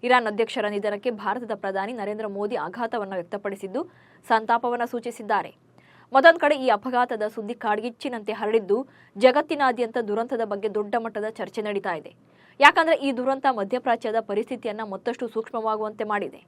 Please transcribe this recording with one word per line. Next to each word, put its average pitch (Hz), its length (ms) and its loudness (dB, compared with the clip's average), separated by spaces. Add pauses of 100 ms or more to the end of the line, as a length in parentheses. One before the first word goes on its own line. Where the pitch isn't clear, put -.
ಇರಾನ್ 247 240 4
ಅಧ್ಯಕ್ಷರ 214 400 0
ನಿಧನಕ್ಕೆ 208 440 -2
ಭಾರತದ 214 440 -6
ಪ್ರಧಾನಿ 196 380 -4
ನರೇಂದ್ರ 214 340 -6
ಮೋದಿ 202 280 -4
ಆಘಾತವನ್ನ 202 580 -6
ವ್ಯಕ್ತಪಡಿಸಿದ್ದು, 196 680 -6 (440)
ಸಂತಾಪವನ್ನ 233 580 0
ಸೂಚಿಸಿದ್ದಾರೆ. 233 720 -4 (580)
ಮತ್ತೊಂದ್ 330 260 10
ಕಡೆ 294 160 4
ಈ 262 140 0
ಅಪಘಾತದ 240 580 0
ಸುದ್ದಿ 220 260 -8
ಕಾಡ್ಗಿಚ್ಚಿನಂತೆ 214 800 -4
ಹರಡಿದ್ದು, 214 540 2 (300)
ಜಗತ್ತಿನಾದ್ಯಂತ 254 800 2
ದುರಂತದ 226 460 -2
ಬಗ್ಗೆ 202 320 -4
ದೊಡ್ಡ 208 200 -4
ಮಟ್ಟದ 220 340 -4
ಚರ್ಚೆ 220 320 -8
ನಡೀತಾ 202 320 -4
ಇದೆ. 156 200 -12 (460)
ಯಾಕಂದ್ರೆ 320 380 6
ಈ 277 140 0
ದುರಂತ 262 400 -2
ಮಧ್ಯಪ್ರಾಚ್ಯದ 233 680 -2
ಪರಿಸ್ಥಿತಿಯನ್ನ 220 720 -6
ಮತ್ತಷ್ಟು 233 380 -6
ಸೂಕ್ಷ್ಮವಾಗುವಂತೆ 220 760 -4
ಮಾಡಿದೆ. 208 440 -4